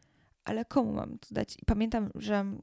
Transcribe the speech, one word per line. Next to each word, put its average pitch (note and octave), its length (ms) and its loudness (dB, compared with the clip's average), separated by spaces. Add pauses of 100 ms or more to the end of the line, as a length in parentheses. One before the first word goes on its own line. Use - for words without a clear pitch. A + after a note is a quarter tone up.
(440)
Ale A3 220 -2
komu A3+ 280 2
mam - 260 -6
to - 120 -20
dać? - 300 -2
I - 40 -16
pamiętam, G#3+ 500 2
że G#3 300 0 (180)